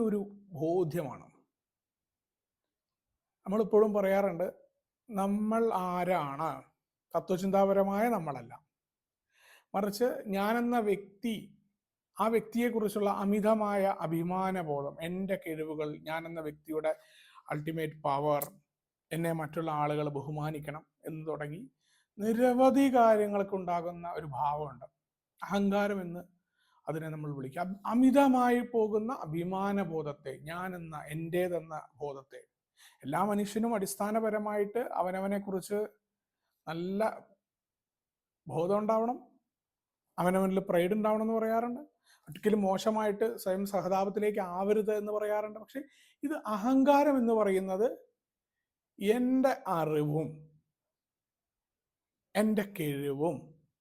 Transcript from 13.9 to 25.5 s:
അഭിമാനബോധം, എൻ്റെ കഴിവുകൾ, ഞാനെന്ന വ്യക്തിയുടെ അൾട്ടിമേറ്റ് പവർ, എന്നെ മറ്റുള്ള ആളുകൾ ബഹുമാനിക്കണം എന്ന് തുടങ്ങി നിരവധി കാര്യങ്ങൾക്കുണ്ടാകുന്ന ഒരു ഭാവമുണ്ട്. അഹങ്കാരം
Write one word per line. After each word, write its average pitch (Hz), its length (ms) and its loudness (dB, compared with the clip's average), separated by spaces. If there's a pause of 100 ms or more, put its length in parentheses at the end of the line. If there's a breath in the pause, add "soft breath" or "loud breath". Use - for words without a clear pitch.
അഭിമാനബോധം, 165 880 -2 (120)
എൻ്റെ 185 360 -4
കഴിവുകൾ, 156 460 -6 (200)
ഞാനെന്ന 165 380 -8
വ്യക്തിയുടെ 156 460 -4 (600 soft breath)
അൾട്ടിമേറ്റ് 156 540 -6
പവർ, 143 380 0 (720)
എന്നെ 165 240 -2
മറ്റുള്ള 160 300 -6 (120)
ആളുകൾ 151 240 0 (100)
ബഹുമാനിക്കണം 151 680 -8 (240)
എന്ന് 156 220 -10
തുടങ്ങി 147 300 -8 (600)
നിരവധി 247 640 6 (100)
കാര്യങ്ങൾക്കുണ്ടാകുന്ന 196 1120 2 (120)
ഒരു 170 100 -10 (100)
ഭാവമുണ്ട്. 143 480 -2 (560)
അഹങ്കാരം 202 640 0